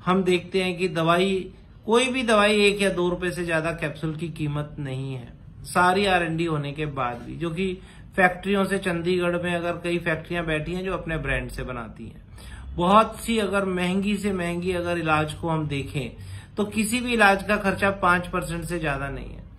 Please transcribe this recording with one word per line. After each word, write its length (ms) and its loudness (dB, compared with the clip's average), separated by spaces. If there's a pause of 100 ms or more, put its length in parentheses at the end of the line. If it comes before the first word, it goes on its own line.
हम 160 4
देखते 400 0
हैं 160 -2
कि 120 0
दवाई, 600 2 (340)
कोई 220 4
भी 140 -2
दवाई 400 6
एक 200 4
या 80 4
दो 180 0
रुपए 220 0
से 160 -4
ज्यादा 280 0
कैप्सूल 420 -4
की 140 -6
कीमत 480 -4
नहीं 360 -6
है, 180 -12 (320)
सारी 420 4
आर 160 4
एन 140 -2
डी 100 0
होने 260 -2
के 160 -4
बाद 300 -4
भी, 180 -12
जो 140 -4
कि 220 -2 (440)
फैक्ट्रियों 480 4
से, 140 0
चंडीगढ़ 580 0
में 180 -2
अगर 300 -2
कई 160 0
फैक्ट्रियां 460 -2
बैठी 280 -2
हैं 100 -4
जो 100 -2
अपने 240 -4
ब्रांड 320 -2
से 120 -8
बनाती 440 -10
हैं। 220 -18 (480)
बहुत 440 4
सी 180 -2
अगर 280 0
महंगी 500 0
से 160 0
महंगी 420 -2
अगर 240 0
इलाज 360 2
को 140 -6
हम 200 0
देखें 600 -6 (280)
तो 100 0
किसी 340 -2
भी 120 -2
इलाज 300 6
का 140 2
खर्चा 360 2
पांच 360 2
परसेंट 360 -4
से 140 -4
ज्यादा 300 -4
नहीं 180 -10
है। 180 -16 (140)